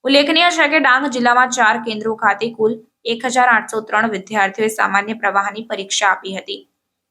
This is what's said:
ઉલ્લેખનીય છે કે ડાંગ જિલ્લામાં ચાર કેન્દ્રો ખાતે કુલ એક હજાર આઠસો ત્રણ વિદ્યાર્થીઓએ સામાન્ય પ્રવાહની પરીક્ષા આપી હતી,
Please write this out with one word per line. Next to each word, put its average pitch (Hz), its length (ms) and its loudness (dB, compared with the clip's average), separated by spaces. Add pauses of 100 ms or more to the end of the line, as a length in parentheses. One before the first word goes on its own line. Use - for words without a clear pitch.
ઉલ્લેખનીય 311 520 4
છે 302 160 4
કે 311 100 2
ડાંગ 262 320 2
જિલ્લામાં 247 400 2
ચાર 233 200 2 (120)
કેન્દ્રો 220 260 -4 (100)
ખાતે 202 220 0 (140)
કુલ 220 160 2 (380)
એક 233 120 -6 (100)
હજાર 247 180 4
આઠસો 220 340 -2
ત્રણ 214 280 0
વિદ્યાર્થીઓએ 202 600 -2
સામાન્ય 202 480 -2
પ્રવાહની 196 480 -2
પરીક્ષા 196 400 -2
આપી 190 240 -4
હતી, 196 240 -10 (520)